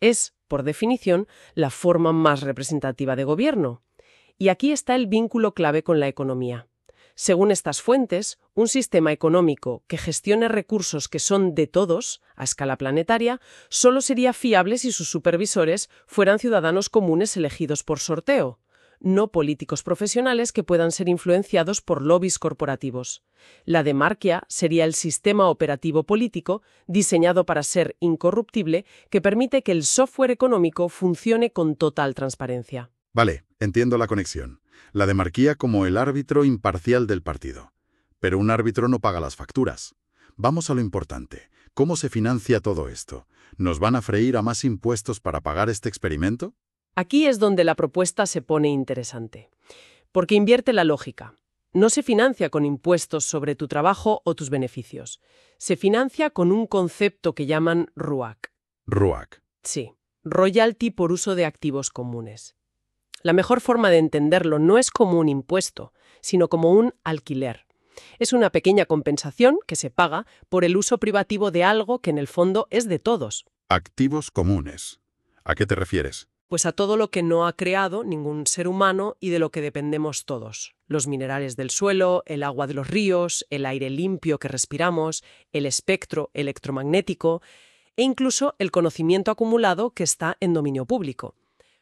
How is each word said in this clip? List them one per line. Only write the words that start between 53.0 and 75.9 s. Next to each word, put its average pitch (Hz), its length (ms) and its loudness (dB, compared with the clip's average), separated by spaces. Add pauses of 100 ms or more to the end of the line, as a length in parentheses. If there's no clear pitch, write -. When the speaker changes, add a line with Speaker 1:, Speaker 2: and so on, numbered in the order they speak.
Speaker 1:
sobre 147 300 -4
tu 147 120 -8
trabajo 185 600 0
o 170 80 0
tus 135 160 -10
beneficios. 131 680 -8 (380)
Se - 200 -4
financia 247 520 0
con 180 240 2
un 220 140 0
concepto 190 680 -2
que 147 120 -6
llaman 165 500 0
ruac. 131 560 -8 (320)
Speaker 2:
ruac. - 580 -2 (200)
Speaker 1:
Sí, - 320 -10 (280)
royalty 202 680 2
por 175 220 0
uso 190 220 -2
de 175 120 2
activos 139 420 -6
comunes. 117 680 -12 (640)
La 165 100 2
mejor 190 280 4
forma 233 300 2
de 170 80 8
entenderlo 156 600 2
no 175 200 6
es 254 120 2
como 180 280 2
un 160 100 4
impuesto, 147 640 -2 (280)
sino 175 280 2
como 165 240 4
un 226 220 4 (100)
alquiler. 135 640 -6 (520)
Es 233 140 -2
una 233 180 4
pequeña 185 360 4
compensación 160 800 2
que 160 100 -8
se - 140 -6
paga 170 360 0 (220)
por 180 160 2
el 175 120 4
uso 208 220 0
privativo 202 520 -2
de 175 140 2
algo 220 360 0
que 175 100 -4
en 151 80 0
el 143 80 -4
fondo 190 440 0
es 226 180 -2
de 170 100 -2
todos. 156 460 -4 (240)
Speaker 2:
Activos 135 640 -2
comunes. 82 680 -4 (440)
¿A 78 100 -2
qué 101 120 0
te 101 80 -2
refieres? 90 540 -4 (200)